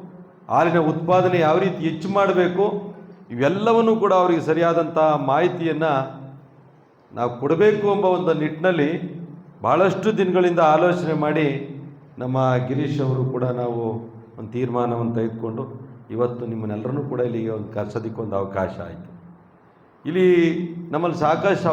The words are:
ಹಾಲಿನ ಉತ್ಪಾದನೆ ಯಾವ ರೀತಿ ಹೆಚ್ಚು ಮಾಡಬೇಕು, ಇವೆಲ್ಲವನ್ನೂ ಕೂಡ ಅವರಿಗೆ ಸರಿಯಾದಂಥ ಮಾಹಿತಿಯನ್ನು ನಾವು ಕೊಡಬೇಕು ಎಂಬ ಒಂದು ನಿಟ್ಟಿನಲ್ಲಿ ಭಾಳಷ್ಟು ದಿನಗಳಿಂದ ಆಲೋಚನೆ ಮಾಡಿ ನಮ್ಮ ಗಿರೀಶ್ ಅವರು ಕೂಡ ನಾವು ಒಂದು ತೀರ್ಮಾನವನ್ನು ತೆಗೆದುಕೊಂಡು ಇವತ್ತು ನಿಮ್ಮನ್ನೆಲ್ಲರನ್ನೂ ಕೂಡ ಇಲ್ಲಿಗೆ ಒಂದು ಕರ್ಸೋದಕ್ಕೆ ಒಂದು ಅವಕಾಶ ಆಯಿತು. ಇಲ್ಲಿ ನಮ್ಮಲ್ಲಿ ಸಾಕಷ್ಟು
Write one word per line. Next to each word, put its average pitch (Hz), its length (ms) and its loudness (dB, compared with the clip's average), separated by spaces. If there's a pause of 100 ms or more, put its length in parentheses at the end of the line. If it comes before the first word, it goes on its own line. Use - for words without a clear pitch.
(520)
ಹಾಲಿನ 165 260 4 (140)
ಉತ್ಪಾದನೆ 180 520 2
ಯಾವ 156 200 4
ರೀತಿ 185 240 -2
ಹೆಚ್ಚು 180 280 -6
ಮಾಡಬೇಕು, 185 480 2 (720)
ಇವೆಲ್ಲವನ್ನೂ 220 580 2 (100)
ಕೂಡ 196 180 2
ಅವರಿಗೆ 170 280 2
ಸರಿಯಾದಂಥ 165 500 2 (300)
ಮಾಹಿತಿಯನ್ನು 160 640 0 (1300)
ನಾವು 123 120 0 (120)
ಕೊಡಬೇಕು 202 420 2 (100)
ಎಂಬ 196 120 0 (100)
ಒಂದು 160 160 0 (100)
ನಿಟ್ಟಿನಲ್ಲಿ 151 460 0 (760)
ಭಾಳಷ್ಟು 175 440 2 (120)
ದಿನಗಳಿಂದ 180 400 2 (140)
ಆಲೋಚನೆ 170 400 2 (100)
ಮಾಡಿ 151 220 2 (760)
ನಮ್ಮ 127 160 -2 (300)
ಗಿರೀಶ್ 143 360 -2
ಅವರು 127 200 0 (100)
ಕೂಡ 123 100 -2 (160)
ನಾವು 117 220 -2 (560)
ಒಂದು 110 180 -12
ತೀರ್ಮಾನವನ್ನು 120 600 -2
ತೆಗೆದುಕೊಂಡು 113 460 -6 (500)
ಇವತ್ತು 120 280 -2 (100)
ನಿಮ್ಮನ್ನೆಲ್ಲರನ್ನೂ 110 600 -6
ಕೂಡ 123 160 -4
ಇಲ್ಲಿಗೆ 110 300 -4
ಒಂದು 101 180 -10
ಕರ್ಸೋದಕ್ಕೆ 110 480 -6
ಒಂದು 98 160 -4
ಅವಕಾಶ 95 340 -4 (120)
ಆಯಿತು. 85 220 -16 (1000)
ಇಲ್ಲಿ 185 180 4 (680)
ನಮ್ಮಲ್ಲಿ 160 320 -2
ಸಾಕಷ್ಟು 170 460 2